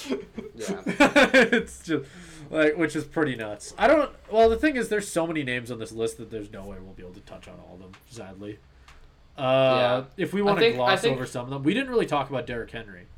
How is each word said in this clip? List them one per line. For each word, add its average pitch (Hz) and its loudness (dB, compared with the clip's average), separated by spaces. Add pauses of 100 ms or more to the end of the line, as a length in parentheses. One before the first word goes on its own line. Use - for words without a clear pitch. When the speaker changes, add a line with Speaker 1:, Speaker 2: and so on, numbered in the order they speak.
(540)
Speaker 1:
Yeah. - -8
Speaker 2:
<laughs> 269 4 (220)
It's - -2
just, 151 -2 (460)
like, 151 2
which 160 0
is 147 -4
pretty 147 -2
nuts. 107 -10
I 202 4
don't, 285 4 (180)
well, 226 6
the 226 2
thing 294 0
is, 233 -2
there's 208 -2
so 165 0
many 160 -4
names 123 -4
on 113 -8
this 107 -10
list 113 -4
that 110 -14
there's 107 -10
no 98 -14
way 98 -14
we'll 95 -18
be 92 -18
able 90 -16
to 95 -20
touch 92 -20
on 90 -18 (100)
all 90 -20
of 90 -20
them, 92 -20 (180)
sadly. 104 -14 (760)
Uh, - -12
Speaker 1:
Yeah. 131 4 (140)
Speaker 2:
if 175 -2
we 202 0
Speaker 1:
I - 2
Speaker 2:
wanna 202 4
Speaker 1:
think, 233 4
I 240 -4
Speaker 2:
gloss 190 2
Speaker 1:
think 233 2
Speaker 2:
over 127 -4
some 120 -8
of 127 -10
them, 139 -6
we 165 4
didn't 262 -2
really 226 2
talk 139 -2
about 123 -4
Derrick 117 -8
Henry 101 -14 (100)